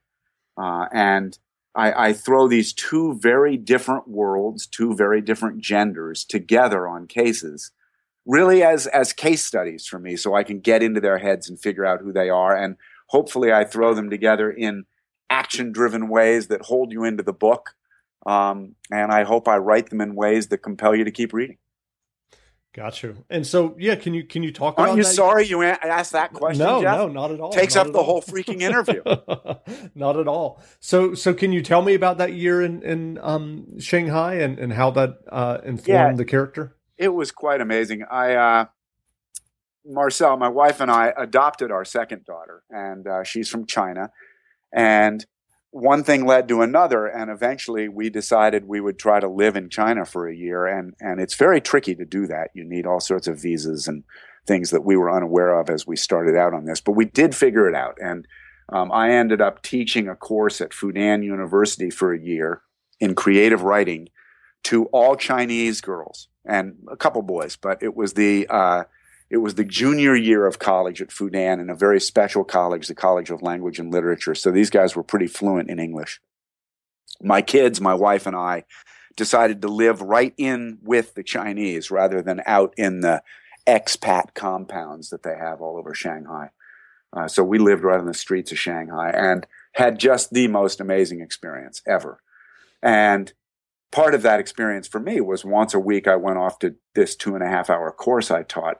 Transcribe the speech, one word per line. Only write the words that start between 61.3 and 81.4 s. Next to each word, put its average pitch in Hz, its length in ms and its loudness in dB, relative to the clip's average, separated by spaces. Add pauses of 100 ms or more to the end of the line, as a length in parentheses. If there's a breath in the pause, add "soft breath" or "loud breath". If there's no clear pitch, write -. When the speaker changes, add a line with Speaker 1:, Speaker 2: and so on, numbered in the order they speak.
Speaker 1:
for 90 240 -2
a 82 60 -4
year 80 420 -6 (380)
in 95 160 0
creative 101 480 4
writing 90 460 0 (560 soft breath)
to 113 200 2
all 127 300 4
Chinese 117 640 -2
girls - 460 -12 (180)
and 98 300 -4 (140)
a 131 60 -14
couple 120 280 0
boys, 87 320 -6
but 98 260 -6
it 107 140 -6
was 101 180 -4
the, 101 340 2
uh, 90 360 2 (460 soft breath)
it - 80 -2
was 104 180 -2
the 107 80 0
junior 131 520 2
year 110 300 4
of 90 140 -2
college 92 420 0
at - 80 -12
Fudan 92 500 -2
in 90 120 -8
a 87 40 -10
very 98 240 4
special 101 440 0
college, 87 440 -2
the 85 60 -10
College 90 380 0
of 82 100 -10
Language 87 380 -6
and 85 120 -10
Literature. 85 440 -2
So - 160 0
these 101 180 4
guys 92 260 4
were - 60 -4
pretty 98 240 -2
fluent 87 460 -4
in 85 80 -8
English. 82 420 -10 (960)
My 98 220 2
kids, 120 400 4
my 95 140 2
wife 101 320 2
and 92 80 -6
I, 87 300 -6 (500 soft breath)
decided 110 480 2
to 107 60 -2
live 107 340 2
right 120 340 0
in 120 460 -6
with 113 320 -2
the 98 80 -12
Chinese 101 640 -6